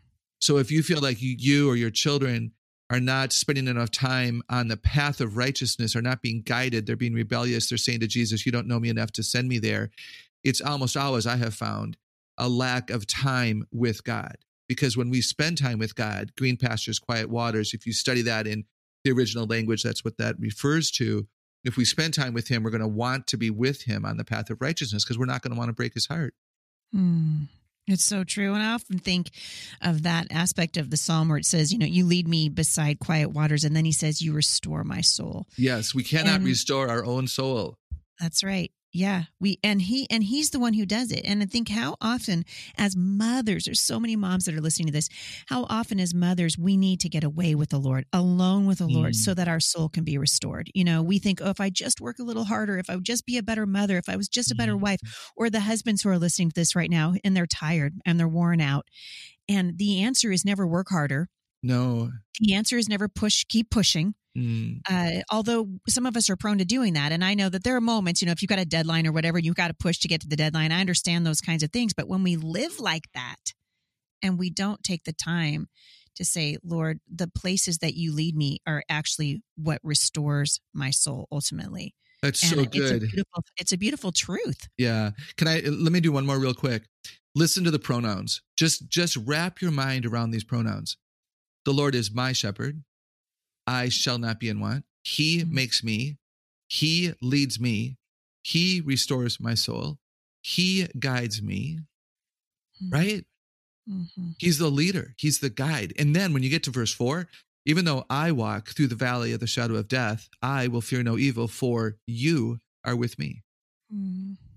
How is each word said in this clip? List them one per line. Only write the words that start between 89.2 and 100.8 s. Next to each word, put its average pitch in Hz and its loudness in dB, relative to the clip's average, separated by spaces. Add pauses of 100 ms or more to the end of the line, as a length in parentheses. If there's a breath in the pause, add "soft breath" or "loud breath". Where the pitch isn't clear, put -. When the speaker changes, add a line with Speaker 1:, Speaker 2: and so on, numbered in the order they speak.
Speaker 1:
your 180 0
mind 135 0
around 117 -2
these 110 -2
pronouns. 110 -4 (680)
"The 139 2
Lord 139 2
is 113 -2
my 127 -2
shepherd. 123 -4 (840)
I 127 0
shall 123 0
not 113 -4
be 113 -2
in 104 -2
want. 113 -4 (200)
He 156 2
Speaker 2:
Mm. 170 -2
Speaker 1:
makes 131 0
me. 117 -2 (500)
He 165 0
leads 127 0
me. 120 -2 (460)
He 180 2
restores 127 -2
my 117 -2
soul. - -2 (440)
He 185 2 (120)